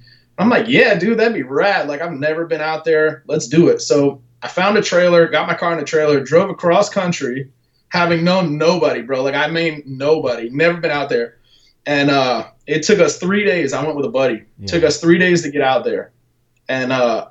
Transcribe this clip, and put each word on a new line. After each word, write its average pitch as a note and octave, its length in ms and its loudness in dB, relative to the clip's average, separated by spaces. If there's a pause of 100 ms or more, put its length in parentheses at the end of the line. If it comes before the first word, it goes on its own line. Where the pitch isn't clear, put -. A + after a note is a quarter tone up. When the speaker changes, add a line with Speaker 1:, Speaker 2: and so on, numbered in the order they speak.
(380)
Speaker 1:
I'm G3+ 120 2
like, A3+ 200 0
"Yeah, A3 280 4
dude, A3 220 0
that'd A3+ 140 2
be D#3 100 -4
rad. D3+ 460 -2
Like, D3 120 -6
I've E3+ 120 -8
never D#3 320 -4
been D#3+ 160 -4
out D#3 240 -6
there. D#3 420 0
Let's D#3+ 220 -4
do E3 180 4
it." - 140 2
So C#3 400 0 (200)
I - 60 -10
found G3+ 300 0
a G3 40 2
trailer, F3 460 4
got D#3 180 -2
my E3+ 100 -4
car E3+ 180 -2
in E3 60 -6
a D3 40 -6
trailer, D3+ 380 0
drove F3 280 2
across F3+ 400 0
country, C3+ 600 -4 (400)
having E3+ 340 0
known F3 340 0
nobody, D#3 440 0
bro. B2+ 220 -4
Like, C#3 120 -2
I D3+ 120 0
mean, D#3+ 380 -4
nobody, C3 640 -2
never E3 280 0
been D#3+ 120 -4
out C#3+ 180 -4
there. A#2 260 -4 (500)
And, C#3+ 240 0
uh, B2+ 360 0 (200)
it D3+ 180 -4
took F#3 160 2
us D3+ 180 2
three G3 260 -2
days. E3+ 300 0
I C3+ 100 -2
went D3+ 140 -4
with C#3 80 -4
a A#2 40 -4
buddy. B2 340 -2 (140)
Speaker 2:
Yeah. G2+ 100 -12
Speaker 1:
Took D#3+ 180 -2
us D3 160 2
three E3+ 160 6
days F3+ 260 2
to C#3+ 80 -6
get C#3+ 100 -2
out C3 220 2
there. G#2+ 300 -6 (580)
And, C3 220 -2
uh, A#2+ 380 0